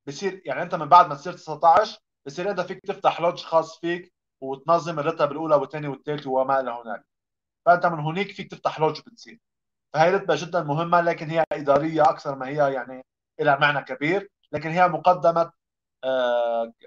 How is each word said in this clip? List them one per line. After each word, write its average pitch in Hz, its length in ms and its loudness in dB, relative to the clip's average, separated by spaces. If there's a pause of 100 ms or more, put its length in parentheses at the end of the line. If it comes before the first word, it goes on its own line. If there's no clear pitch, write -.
بصير، 180 380 -8
يعني، 139 160 -6
أنت 180 140 -6
من 151 140 -6
بعد 175 180 10
ما 156 80 -6
تصير 170 180 -10
تسعتاش 170 680 2 (260)
بصير 175 260 -6
أنت 180 100 -4
فيك 185 240 -10
تفتح 185 360 -2
لوج 170 220 -2
خاص 160 360 -2
فيك 175 340 -8 (280)
وتنظم 147 580 -2
الرتب 151 320 -2
الأولى 156 240 0
والثانية 147 320 -2
والثالثة 139 420 -8
وما 131 300 0
إلى 127 120 -6
هنالك. 117 340 -12 (600)
فأنت 175 200 4
من 165 140 0
هنيك 170 320 -6
فيك - 200 -16
تفتح - 280 -6
لوج 156 220 -2
بتصير. - 380 -20 (540)
فهي 160 180 4
رتبة 190 260 0
جدا 170 260 -4
مهمة، 170 380 0
لكن 165 280 -2
هي 165 220 0
إدارية 151 580 0
أكثر 143 260 -6
ما 135 120 -10
هي، 143 260 0
يعني، 127 320 -10 (340)
إلى 143 180 2
معنى 143 260 2
كبير. 160 480 -4 (200)
لكن 151 180 -8
هي 180 180 2
مقدمة، 170 640 2 (520)
آه، 120 680 -2 (140)